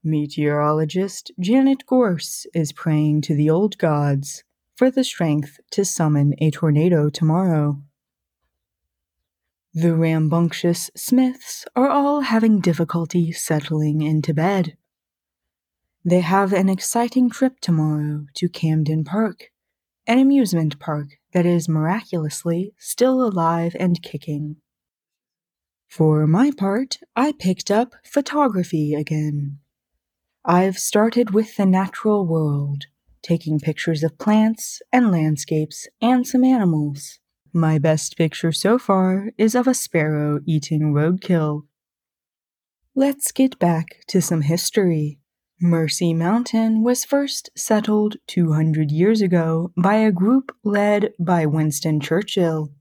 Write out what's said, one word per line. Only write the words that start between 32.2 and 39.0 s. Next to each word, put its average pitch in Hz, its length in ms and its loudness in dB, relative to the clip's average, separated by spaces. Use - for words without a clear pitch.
world, 143 600 -2
taking 156 380 -2
pictures 156 440 -2
of 160 140 -4
plants 214 640 0
and 247 180 4
landscapes 156 800 -2
and 247 240 2
some 254 200 2
animals. 160 720 0
My 160 280 2
best 156 380 -2
picture 165 340 -2
so 208 260 0
far 190 600 0